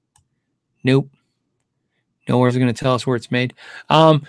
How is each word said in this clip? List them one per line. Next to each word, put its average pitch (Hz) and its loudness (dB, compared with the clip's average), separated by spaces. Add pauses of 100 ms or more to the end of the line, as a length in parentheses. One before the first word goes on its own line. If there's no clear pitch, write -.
(840)
Nope. 135 0 (1200)
Nowhere's 123 0
gonna 127 -2
tell 127 -2
us 120 -6
where 127 -4
it's - -10
made. 127 -4 (360)
Um, 156 4